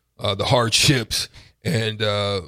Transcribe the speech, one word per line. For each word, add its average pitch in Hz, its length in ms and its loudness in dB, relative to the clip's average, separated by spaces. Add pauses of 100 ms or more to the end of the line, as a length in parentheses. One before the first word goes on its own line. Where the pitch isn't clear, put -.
(180)
uh, 104 160 -4
the 98 120 -4
hardships, 123 840 2 (340)
and, 110 400 -2
uh, 104 460 0